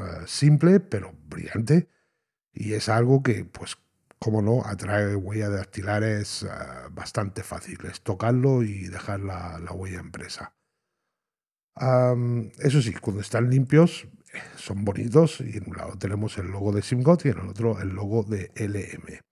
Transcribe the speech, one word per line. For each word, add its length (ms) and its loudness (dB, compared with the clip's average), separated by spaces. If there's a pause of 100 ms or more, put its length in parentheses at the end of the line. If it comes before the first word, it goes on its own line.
(280)
simple, 540 6
pero 320 -8 (120)
brillante, 600 0 (640)
y 220 -6
es 160 -2
algo 340 4
que, 220 0
pues, 320 -14 (420)
como 220 2
no, 240 2
atrae 500 -2
huella 340 -4
de 80 0
dactilares, 840 -4
eh, 40 -6 (440)
bastante 500 -6
fácil. 360 -12 (120)
Es 120 -14
tocarlo 640 2
y 260 -4
dejar 320 -8
la, 380 -8
la 120 -10
huella 300 -10
impresa. 520 -14 (1200)
Am, 840 2
eso 220 4
sí, 140 -2
cuando 260 -4
están 280 0
limpios, 600 4 (240)
eh, 60 -14 (180)
son 260 -6
bonitos, 560 4
y 180 -8
en 120 -10
un 80 -10
lado 200 -10
tenemos 400 -4
el 100 -4
logo 260 -2
de 80 0
Simgot 440 4
y 40 4
en 100 0
el 80 -8
otro 320 -2
el 160 -4
logo 280 0
de 320 -6
L 380 -6
M. 280 -16 (100)